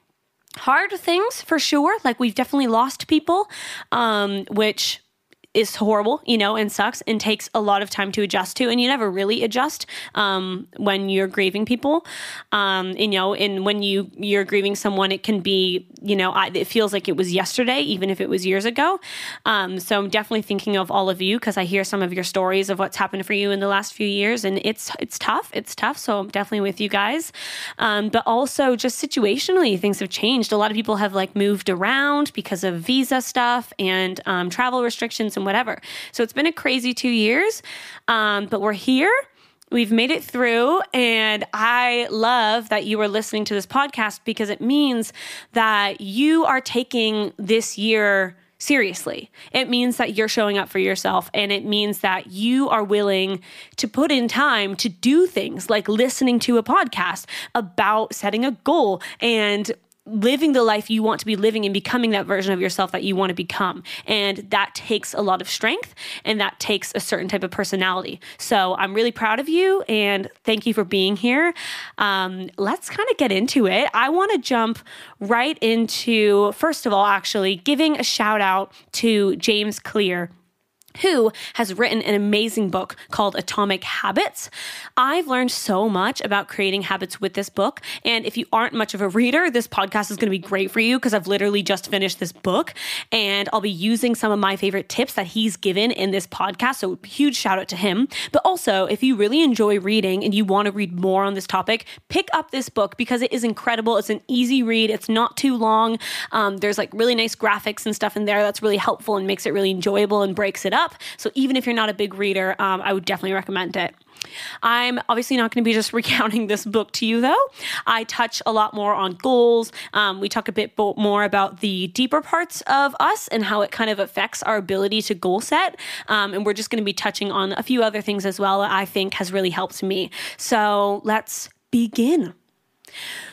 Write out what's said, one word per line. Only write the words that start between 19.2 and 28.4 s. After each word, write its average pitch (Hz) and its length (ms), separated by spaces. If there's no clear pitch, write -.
Um, 190 320
so 202 220
I'm 202 80
definitely 214 360
thinking 202 340
of 185 120
all 196 200
of 185 120
you 196 160
'cause 202 200
I 185 80
hear 190 180
some 196 180
of 175 120
your 180 100
stories 190 460
of 185 100
what's 196 160
happened 190 300
for 214 80
you 202 180
in 196 80
the 196 80
last 202 260
few 214 140
years, 202 380
and 196 180
it's, - 260
it's - 200
tough. 285 340
It's - 220
tough. 262 220
So 208 220
I'm 196 100
definitely 202 320
with 196 180
you 208 80
guys. 214 460
Um, 214 300
but 220 180
also 254 520